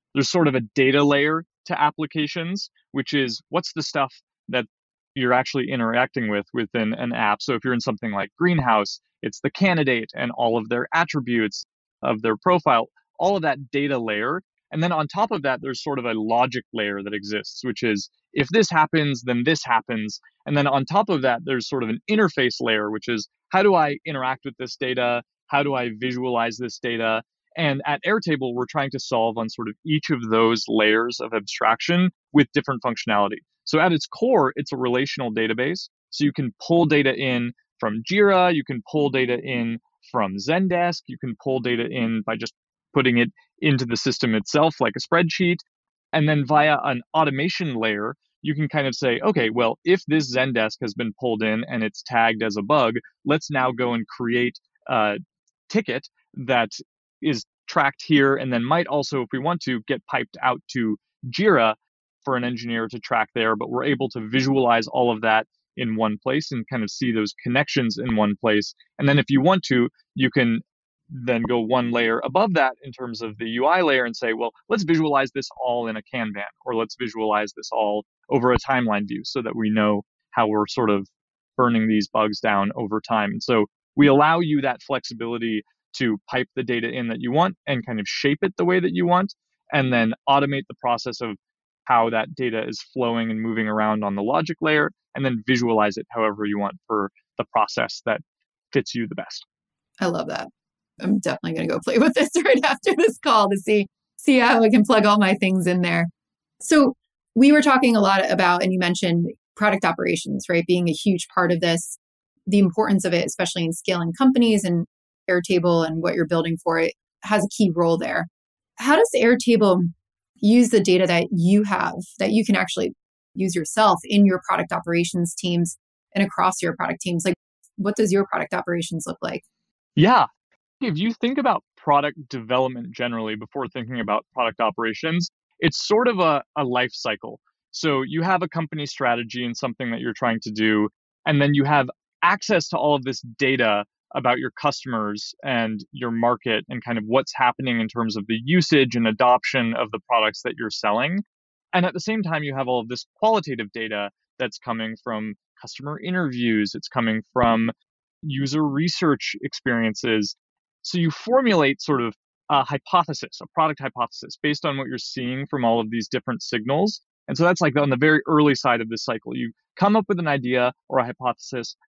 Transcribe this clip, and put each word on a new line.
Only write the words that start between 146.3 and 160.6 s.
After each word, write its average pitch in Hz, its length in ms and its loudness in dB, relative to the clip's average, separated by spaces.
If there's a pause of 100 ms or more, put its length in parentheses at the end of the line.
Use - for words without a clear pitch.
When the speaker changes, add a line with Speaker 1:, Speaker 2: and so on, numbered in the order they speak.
Speaker 1:
and 120 160 -10
kind 117 140 -4
of 107 100 -4
what's 127 280 0
happening 123 440 0
in 110 80 -2
terms 113 300 -4
of 101 100 -6
the 110 160 -2
usage 139 520 2
and 117 120 2
adoption 120 640 2
of 120 180 -4
the 110 160 -8
products 110 360 0
that 120 140 -6
you're 113 120 -6
selling. 131 540 -2 (500)
And 180 120 2
at 185 80 -4
the 175 80 -8
same 220 200 -4
time, 160 220 -4
you 143 120 -8
have 135 120 -4
all 123 140 0
of 110 80 -12
this 123 160 -10 (100)
qualitative 151 560 -2
data 107 380 -6 (280)
that's 120 200 -6
coming 113 460 -8
from 107 320 -8 (260)
customer 139 380 -12
interviews, 123 760 -2
it's - 160 -12
coming 110 320 -2 (100)
from 117 400 2 (500)
user 143 460 -2
research 151 760 0
experiences. 113 920 -2 (460)